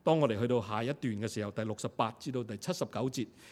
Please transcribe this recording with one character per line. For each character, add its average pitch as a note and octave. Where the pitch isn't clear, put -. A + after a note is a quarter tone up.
當 F3+
我 C#3+
哋 A2
去 A#2+
到 A#2+
下 G#2+
一 A#2
段 C#3+
嘅 A2
時 G#2
候， G#2
第 A2
六 G#2+
十 -
八 A2+
至 C#3+
到 B2
第 A2
七 -
十 -
九 B2+
節 B2+